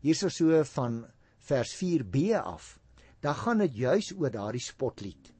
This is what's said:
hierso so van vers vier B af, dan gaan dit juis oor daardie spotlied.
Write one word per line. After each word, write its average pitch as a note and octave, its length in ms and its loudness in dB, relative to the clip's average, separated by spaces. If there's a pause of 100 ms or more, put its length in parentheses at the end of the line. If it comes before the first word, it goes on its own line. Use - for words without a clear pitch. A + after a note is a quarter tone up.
hierso D#3+ 280 2
so D#3+ 360 4
van A#2+ 420 -4 (320)
vers B2+ 360 -2
vier E3+ 300 0
B F#2 120 -4 (180)
af, F2+ 440 -6 (420)
dan D3 140 -2
gaan A#3 240 0
dit F3 160 2
juis B2+ 380 0
oor E3 180 -2
daardie A2 300 -6
spotlied. - 800 -8